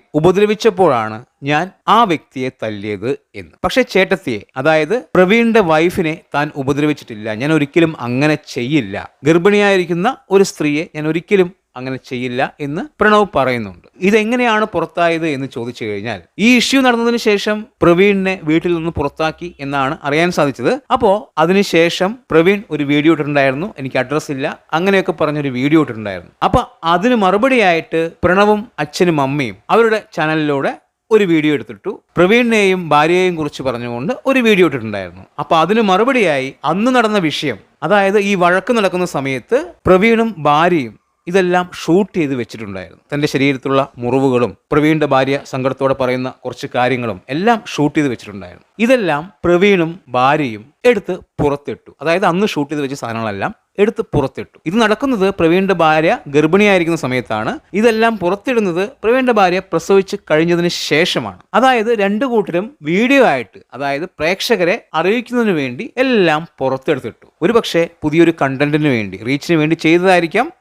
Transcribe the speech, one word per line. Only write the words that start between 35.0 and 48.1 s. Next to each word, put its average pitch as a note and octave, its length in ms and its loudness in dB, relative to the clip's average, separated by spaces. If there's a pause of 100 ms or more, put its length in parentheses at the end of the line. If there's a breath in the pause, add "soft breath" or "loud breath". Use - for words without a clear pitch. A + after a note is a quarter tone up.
അപ്പൊ D3+ 180 -2
അതിന് F3+ 240 2
മറുപടിയായി F#3+ 720 0 (100)
അന്ന് G3 260 0
നടന്ന A3 260 2
വിഷയം, D3 400 -2 (260)
അതായത് G3 360 2
ഈ G3+ 160 0
വഴക്ക് F#3 380 2
നടക്കുന്ന F#3 320 0
സമയത്ത് D#3 680 -4 (120)
പ്രവീണും A3 520 4
ഭാര്യയും D3 640 0 (280)
ഇതെല്ലാം F3+ 420 0 (160)
ഷൂട്ട് F#3+ 320 2
ചെയ്ത് C#3 180 -2
വെച്ചിട്ടുണ്ടായിരുന്നു. G2+ 640 -10 (120)
തന്റെ D3 140 -2
ശരീരത്തുള്ള C3+ 600 -2 (100)
മുറിവുകളും B2 600 0 (140)
പ്രവീണിന്റെ D3+ 340 2
ഭാര്യ C3+ 400 0
സങ്കടത്തോടെ C3+ 480 -4
പറയുന്ന B2+ 400 -4 (120)
കുറച്ച് B2+ 300 -10
കാര്യങ്ങളും A#2+ 540 -2
എല്ലാം G#3 380 0
ഷൂട്ട് D3 280 -2
ചെയ്ത് D3 140 0
വെച്ചിട്ടുണ്ടായിരുന്നു. G2 560 -12 (140)